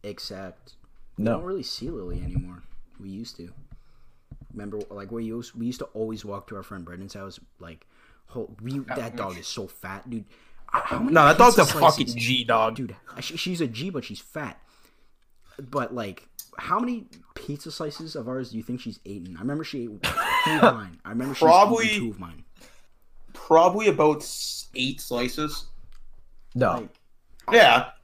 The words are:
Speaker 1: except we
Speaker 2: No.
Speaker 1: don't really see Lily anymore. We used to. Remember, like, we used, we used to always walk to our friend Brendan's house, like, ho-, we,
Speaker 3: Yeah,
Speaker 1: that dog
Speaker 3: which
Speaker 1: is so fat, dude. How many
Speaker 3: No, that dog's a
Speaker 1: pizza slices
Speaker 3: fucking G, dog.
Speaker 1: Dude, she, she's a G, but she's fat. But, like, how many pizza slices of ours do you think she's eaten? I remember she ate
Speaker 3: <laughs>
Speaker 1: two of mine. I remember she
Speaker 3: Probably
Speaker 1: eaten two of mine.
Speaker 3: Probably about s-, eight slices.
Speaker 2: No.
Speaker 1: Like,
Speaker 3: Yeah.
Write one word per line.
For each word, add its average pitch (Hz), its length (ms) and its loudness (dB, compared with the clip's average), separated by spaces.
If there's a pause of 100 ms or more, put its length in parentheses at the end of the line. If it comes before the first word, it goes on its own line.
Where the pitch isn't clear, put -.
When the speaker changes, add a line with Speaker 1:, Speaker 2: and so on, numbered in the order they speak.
Speaker 1:
except 95 720 -14 (420)
we 104 80 -4
Speaker 2:
No. 113 100 2
Speaker 1:
don't 170 100 -4
really 185 180 -6
see - 280 -10
Lily 90 320 -8
anymore. 90 400 -6 (380)
We 98 80 -14
used 104 280 -12
to. 85 160 -18 (1000)
Remember, 104 260 -10 (120)
like, 101 200 -14
we 117 140 -8
used, 117 300 -10
we 117 120 -6
used 123 140 -6
to - 60 -8
always 110 380 -8
walk 101 240 -10
to 104 80 -14
our 95 60 -12
friend 92 220 -14
Brendan's 90 300 -16
house, 98 240 -14 (200)
like, 82 280 -20 (420)
ho-, - 340 -10
we, 127 120 -8
Speaker 3:
Yeah, 131 220 -6
Speaker 1:
that 117 200 -8
dog 98 140 -6
Speaker 3:
which 87 100 -12
Speaker 1:
is - 80 -14
so 98 180 -8
fat, 98 420 -14
dude. 113 160 -8 (440)
How - 300 -2
many 254 140 0
Speaker 3:
No, 151 140 8
that 156 120 10
dog's 240 200 10
a 180 40 10
Speaker 1:
pizza 156 160 4
slices 156 200 6 (100)
Speaker 3:
fucking 120 120 -6
G, 123 240 0
dog. 113 320 2
Speaker 1:
Dude, 110 200 -8 (240)
she, 165 160 -10
she's 175 240 -6
a 151 60 0
G, 123 240 -8
but 143 140 -8
she's - 160 -14
fat. - 400 -12 (960)
But, 127 360 -4
like, 104 340 -8 (300)
how 190 220 -2
many 247 240 -4 (300)
pizza 147 360 -10
slices 156 460 -10
of 120 120 -8
ours 127 220 -8
do 110 60 -10
you 113 60 -8
think 123 180 -8
she's - 240 -12
eaten? 92 320 -12
I 78 40 -16
remember 143 220 -4
she 135 220 -8
ate 107 180 -10
Speaker 3:
<laughs> - 0 -
Speaker 1:
two - 80 -2 (400)
of 156 120 4 (120)
mine. 98 300 -12
I 92 60 -12
remember 127 240 -4
she 160 100 2
Speaker 3:
Probably 208 420 8
Speaker 1:
eaten 214 140 2
two 117 100 -4
of 95 100 -14
mine. 82 240 -14 (920)
Speaker 3:
Probably 180 540 6
about 147 340 4
s-, - 520 -10
eight 131 260 -4
slices. 123 680 -4 (880)
Speaker 2:
No. 120 180 2
Speaker 1:
Like, 101 160 -6 (640)
Speaker 3:
Yeah. 127 380 8 (140)